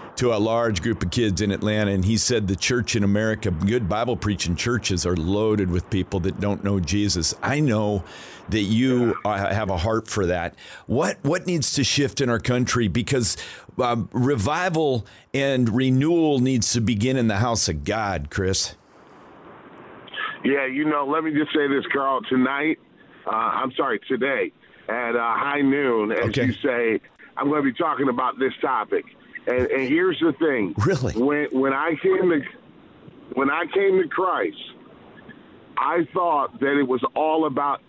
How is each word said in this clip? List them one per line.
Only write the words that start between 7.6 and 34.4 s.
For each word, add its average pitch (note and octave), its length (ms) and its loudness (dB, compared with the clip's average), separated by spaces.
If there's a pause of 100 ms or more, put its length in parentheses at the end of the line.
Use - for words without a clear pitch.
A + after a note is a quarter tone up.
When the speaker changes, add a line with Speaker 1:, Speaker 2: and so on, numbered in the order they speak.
Speaker 1:
know G#2+ 420 0 (460)
that A2 120 0
you, A#2+ 640 2
uh, G2 300 -2
have G#2 160 -2
a F#2+ 80 -2
heart A2 320 -2
for G2+ 160 0
that. F2 300 -2 (300)
What, D#3 380 0
what D#3+ 240 -2
needs E3+ 280 0
to C#3+ 100 2
shift - 340 0
in C3+ 100 2
our A#2 100 2
country? B2 500 0
Because, A#2+ 480 0 (440)
um, A#2+ 300 0
revival C#3+ 960 0 (260)
and C3+ 420 2
renewal C#3+ 600 4
needs B2+ 360 2
to A#2+ 80 0
begin A#2 360 2
in A#2+ 100 2
the G#2 100 2
house A#2 300 0
of D#2 160 -4
God, G2 460 -2
Chris. F#2+ 460 -2 (1700)
Speaker 2:
Yeah, C#3 220 0
you C3+ 200 -2
know, D3 200 0
let D3+ 180 0
me D#3+ 80 -2
just D3 220 0
say D3 140 2
this, C#3 240 0
Carl. C3+ 380 0
Tonight, C#3 480 2 (480)
uh, - 40 -8
I'm A2+ 440 0
sorry, B2+ 340 -2
today B2 440 0 (380)
at, A#2 260 -2
uh, A#2+ 40 0 (160)
high C#3+ 260 -2
noon, C3 500 2
as A#2 180 0
Speaker 1:
Okay. A2+ 180 0
Speaker 2:
you A2 60 0
say, A#2+ 460 0 (380)
I'm C#3+ 120 -2
gonna D3+ 140 0
be C3 100 2
talking C#3+ 360 0
about B2 300 -2
this C3 220 0
topic. A2 440 -2 (420)
And, B2 240 0
and C3+ 180 0
here's E3 300 2
the D#3+ 140 2
thing. B2 400 0 (120)
Speaker 1:
Really? B2+ 280 0
Speaker 2:
When, D3 380 0
when C3+ 220 2
I D#3 280 0
came F#3 280 4
to, D#3 120 2 (920)
when C3+ 160 0
I D#3+ 240 -2
came F#3+ 280 4
to E3+ 80 0
Christ, E3 480 -2 (1200)